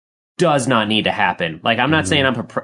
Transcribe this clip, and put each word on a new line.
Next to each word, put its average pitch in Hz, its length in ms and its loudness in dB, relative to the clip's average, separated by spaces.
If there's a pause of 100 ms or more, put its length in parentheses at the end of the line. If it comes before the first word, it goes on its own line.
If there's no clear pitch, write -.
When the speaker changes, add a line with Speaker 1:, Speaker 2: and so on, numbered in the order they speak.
(360)
Speaker 1:
Does 147 320 2
not 110 200 2
need 107 160 0
to 92 60 0
happen. 90 540 -2
Like, 117 140 0
I'm 123 120 0
not 156 140 0
Speaker 2:
Mm-hmm. - 40 -6
Speaker 1:
saying 143 180 2
I'm 127 120 0
a 117 60 -6
pro-, - 200 -8